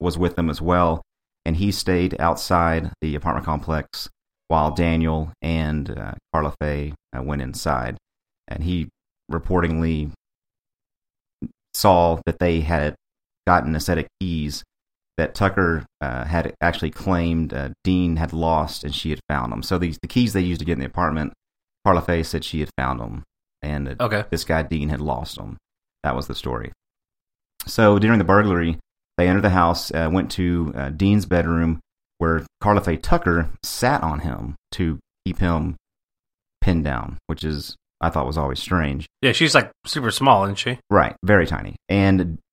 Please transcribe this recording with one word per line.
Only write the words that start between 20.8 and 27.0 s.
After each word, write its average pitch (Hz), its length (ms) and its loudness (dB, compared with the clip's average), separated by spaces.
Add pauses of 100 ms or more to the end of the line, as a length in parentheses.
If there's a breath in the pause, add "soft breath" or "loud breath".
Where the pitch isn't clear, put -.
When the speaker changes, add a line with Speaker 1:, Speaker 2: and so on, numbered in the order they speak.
Speaker 1:
the 67 60 -6
apartment, 76 460 -2 (520)
Carla 90 180 4
Faye 82 200 0
said 76 220 -6
she 78 160 -4
had 71 180 -4
found 67 220 -2
them, 58 240 -10 (380)
and 71 240 -4
that 67 140 -8
Speaker 2:
Okay. 107 300 -2
Speaker 1:
this 80 140 -2
guy 80 180 0
Dean 76 280 -4
had 65 100 -4
lost 71 360 -6
them. 53 200 -12 (480)
That 71 100 -2
was 69 120 -6
the - 80 -8
story. 60 360 -6 (960)